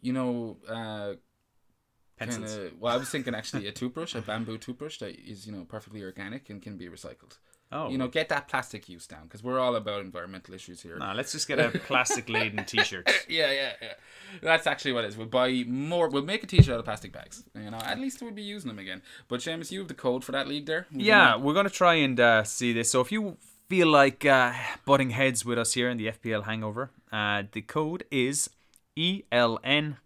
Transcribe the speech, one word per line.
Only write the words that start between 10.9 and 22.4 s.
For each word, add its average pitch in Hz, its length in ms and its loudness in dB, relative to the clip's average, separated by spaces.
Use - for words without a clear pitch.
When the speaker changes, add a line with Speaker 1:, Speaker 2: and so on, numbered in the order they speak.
Speaker 2:
Nah, 95 160 -6
let's 123 200 -6
just 156 140 -4
get 143 120 -2
a 117 200 2
Speaker 1:
<laughs> - 80 -14
Speaker 2:
plastic 123 420 0
laden 107 340 -4
t-shirt. - 460 -2
Speaker 1:
Yeah, 156 240 0
yeah, 139 200 -2
yeah. 110 120 -12
That's 160 260 2
actually 143 260 -2
what 120 100 0
it 107 60 -4
is. 104 80 -12
We'll 113 100 -10
buy 127 400 2
more. 151 400 0
We'll 139 160 0
make 196 200 -4
a - 40 -14
t-shirt 139 280 8
out 117 40 -4
of 113 60 -8
plastic 104 260 -8
bags. - 320 -18
You - 160 -12
know, - 80 -10
at - 200 -4
least 262 220 -8
we'll 233 100 -10
be 208 120 -12
using 202 260 -10
them 107 100 -12
again. 95 220 -10
But 123 140 -4
Seamus, 160 300 -8
you 190 80 -8
have 190 100 -10
the - 60 -10
code 127 280 -2
for - 80 -10
that 135 160 -2
league 143 200 -8
there. 160 240 -4
We're 139 100 -6
Speaker 2:
Yeah, 202 300 10
Speaker 1:
gonna 113 120 2
Speaker 2:
we're 143 120 2
gonna 196 140 4
try 175 260 6
and, 139 240 4
uh, 117 240 8